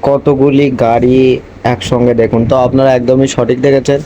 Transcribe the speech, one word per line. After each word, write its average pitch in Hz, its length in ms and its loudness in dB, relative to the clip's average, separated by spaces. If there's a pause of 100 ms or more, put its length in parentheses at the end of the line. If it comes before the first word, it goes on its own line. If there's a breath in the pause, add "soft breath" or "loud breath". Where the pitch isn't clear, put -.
কতগুলি 139 580 2 (180)
গাড়ি 123 360 2 (520)
একসঙ্গে, 123 400 -2 (100)
দেখুন, 113 180 0 (100)
তো 135 40 0 (120)
আপনারা 135 320 0
একদমই 131 380 0
সঠিক 123 300 -2
দেখেছেন, 139 400 0